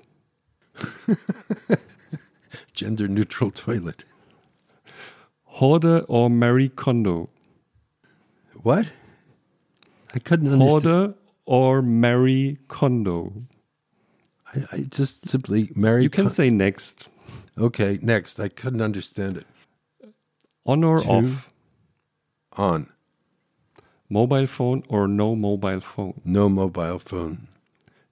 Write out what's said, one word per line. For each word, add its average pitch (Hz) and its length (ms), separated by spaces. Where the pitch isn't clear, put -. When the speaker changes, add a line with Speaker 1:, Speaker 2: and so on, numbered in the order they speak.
Speaker 1:
<laughs> - 320
Gender 104 340
neutral 101 440
toilet. 95 520
Speaker 2:
Hoarder 165 600
or 120 220
Marie 120 400
Kondo? 104 600
Speaker 1:
What? 151 260
I 127 60
couldn't 156 320
understand. 143 320
Speaker 2:
Hoarder 180 300
or 131 360
Marie 127 760
Kondo? 95 680
Speaker 1:
I, 135 180
I - 60
just - 380
simply 190 480
Marie 110 280
Speaker 2:
You 147 60
can 196 160
Speaker 1:
Kon- 185 80
Speaker 2:
say 139 160
next. 101 580
Speaker 1:
Okay, 107 440
next. 107 380
I 101 100
couldn't 123 320
understand 98 560
it. - 80
Speaker 2:
On 147 180
or 160 160
Speaker 1:
Two. - 100
Speaker 2:
off? 127 400
Speaker 1:
On. 85 300
Speaker 2:
Mobile 127 380
phone 127 420
or 101 180
no 104 280
mobile 101 440
phone? - 440
Speaker 1:
No 101 260
mobile 92 500
phone. 85 480